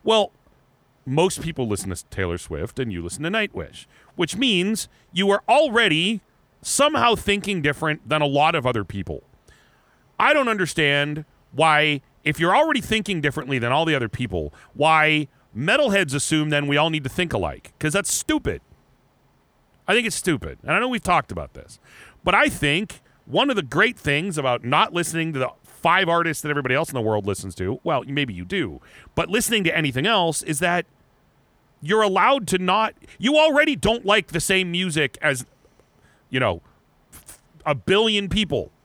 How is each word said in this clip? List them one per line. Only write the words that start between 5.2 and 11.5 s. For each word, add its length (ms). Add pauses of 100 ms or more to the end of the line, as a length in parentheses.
are 180
already 720 (400)
somehow 540
thinking 480
different 440
than 140
a 60
lot 260
of 140
other 160
people. 400 (960)
I 140
don't 160
understand 760 (260)